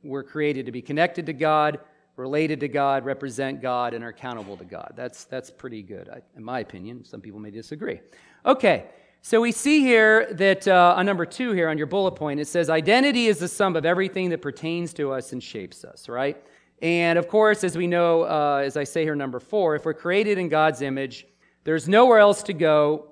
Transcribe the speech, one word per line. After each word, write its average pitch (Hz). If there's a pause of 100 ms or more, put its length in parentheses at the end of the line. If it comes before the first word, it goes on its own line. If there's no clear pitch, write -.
we're 135
created 147
to 127
be 123
connected 160
to 160
God, 151 (360)
related 143
to 147
God, 139
represent 135
God, 123
and 117
are 117
accountable 107
to 95
God. 87
That's, 123
that's 131
pretty 113
good, 92
I, - (140)
in 110
my 123
opinion. 113
Some 107
people 104
may 104
disagree. 113 (420)
Okay, 208 (360)
so 226
we 240
see 294
here 220
that, 190
uh, 175
on 185
number 180
two 240
here 170
on 156
your 147
bullet 185
point, 147
it 147
says, 165
"Identity 233
is 202
the 175
sum 190
of 156
everything 185
that 165
pertains 165
to 143
us 131
and 127
shapes -
us," -
right? 139 (380)
And 170
of 175
course, 214
as 180
we 175
know, 170
uh, 147
as 135
I 147
say 156
here, 156
number 131
four, 180
if 147
we're 160
created 202
in 175
God's 156
image, 135 (360)
there's 156
nowhere 226
else 208
to 202
go 151